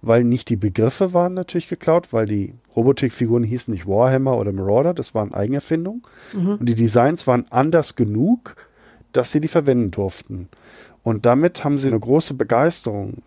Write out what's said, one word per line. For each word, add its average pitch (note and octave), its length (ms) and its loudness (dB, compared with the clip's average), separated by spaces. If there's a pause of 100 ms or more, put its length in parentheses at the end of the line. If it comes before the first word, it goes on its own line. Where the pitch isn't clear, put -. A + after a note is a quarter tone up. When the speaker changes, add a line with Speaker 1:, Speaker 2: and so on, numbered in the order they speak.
Speaker 1:
weil A#2 220 4
nicht A#2+ 260 0
die A#2+ 60 2
Begriffe A2 580 0
waren F3+ 200 2
natürlich F3+ 340 -6
geklaut, E3+ 460 -2
weil A2 140 0
die G#2 260 -4 (220)
Robotech-Figuren A#2+ 680 0
hießen A#2 300 -4
nicht F2+ 140 -8
Warhammer B2+ 500 2
oder G2+ 160 -2
Marauder, G#2+ 400 0
das - 220 -8
waren G#2 180 -4
Eigenerfindungen. D#3+ 720 -4 (280)
Speaker 2:
Mhm. G3+ 280 -2
Speaker 1:
Und A#2+ 100 -2
die A2+ 60 2
Designs A#2+ 500 2
waren B2 240 0
anders D3+ 460 0
genug, B2+ 600 0 (580)
dass B2 180 0
sie D3+ 100 2
die D#3 60 -4
verwenden B2+ 440 2
durften. F#2 560 -6 (580)
Und A2 200 0
damit C#3+ 400 2
haben C#3+ 140 0
sie C3+ 100 0
eine A2+ 100 2
große C3+ 340 0
Begeisterung A#2 920 -2